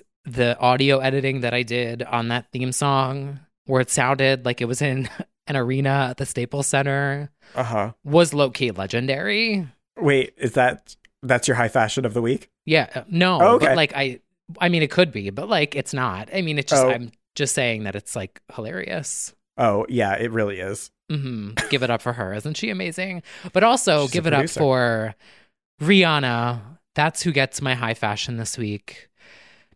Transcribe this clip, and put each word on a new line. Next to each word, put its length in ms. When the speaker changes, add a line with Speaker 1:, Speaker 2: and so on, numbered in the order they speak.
Speaker 1:
the 340
audio 400
editing 420
that 120
I 100
did 400
on 240
that 240
theme 200
song, 680
where 160
it 80
sounded 560
like 160
it 40
was 160
in 280
<laughs> 200
an 80
arena 560
at 60
the 80
Staples 420
Center, 640
Speaker 2:
Uh-huh. 380
Speaker 1:
was 300
low-key 380
legendary. 960
Speaker 2:
Wait, 380
is 160
that, 420
that's 240
your 80
high 120
fashion 380
of 80
the 80
week? 280
Speaker 1:
Yeah, 300
uh, 140
no, 320
Speaker 2:
Oh, 140
okay. 120
Speaker 1:
but, 80
like, 200
I, 240
I 100
mean, 140
it 80
could 200
be, 200
but, 180
like, 260
it's 180
not. 400
I 80
mean, 180
it's 120
just, 140
Speaker 2:
Oh. 60
Speaker 1:
I'm 200
just 200
saying 280
that 120
it's, 200
like, 260
hilarious. 800
Speaker 2:
Oh, 320
yeah, 260
it 160
really 280
is. 300
Speaker 1:
Mm-hmm. 580
Give 140
it 80
up 100
for 120
her. 200
Isn't 240
she 140
amazing? 500
But 120
also 400
Speaker 2:
She's 60
a 40
Speaker 1:
give 120
it 80
up 60
Speaker 2:
producer. 200
Speaker 1:
for 560
Rihanna. 800
That's 260
who 100
gets 300
my 140
high 180
fashion 440
this 200
week. 520